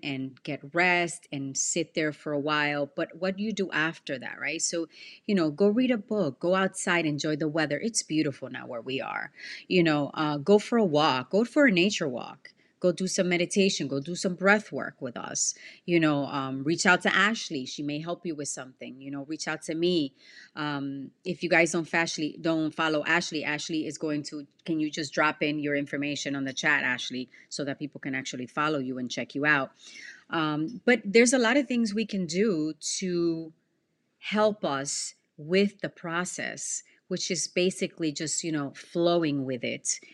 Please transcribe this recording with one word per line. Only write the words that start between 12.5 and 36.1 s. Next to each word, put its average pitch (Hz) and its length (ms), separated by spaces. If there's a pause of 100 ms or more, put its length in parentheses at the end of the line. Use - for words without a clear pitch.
Go 180 120
do 190 160
some 180 220
meditation, 175 580
go 135 140
do 170 140
some 180 200
breath 196 360
work - 300
with 127 160
us. - 360 (320)
You 170 140
know, 147 260
um, 135 380
reach 160 220
out 180 180
to 202 120
Ashley. 185 500
She - 180
may 147 180
help 175 240
you 165 100
with 143 140
something. 127 520
You 139 100
know, 139 140
reach 156 220
out 156 160
to 160 120
me. 165 380 (420)
Um, 139 560 (140)
if 180 180
you 170 60
guys 165 240
don't 170 200
Ashley, 165 480
don't 160 340
follow 156 300
Ashley, 165 380
Ashley 151 440
is 147 100
going 147 260
to, 147 240 (180)
can 160 140
you 151 120
just 147 220
drop 151 300
in 151 160
your 143 160
information 143 600
on 139 100
the 131 80
chat, 143 300
Ashley, 127 460 (200)
so - 160
that 135 140
people 143 220
can 135 140
actually 127 320
follow 151 320
you 127 200
and 123 120
check 120 240
you 143 100
out? 143 260 (580)
Um, 156 560
but 240 200
there's 233 280
a 262 60
lot 240 180
of 277 100
things 233 260
we 214 120
can 190 220
do 160 460 (260)
to 170 540 (640)
help 214 460
us 139 500 (220)
with 185 440
the 151 80
process, 165 920 (240)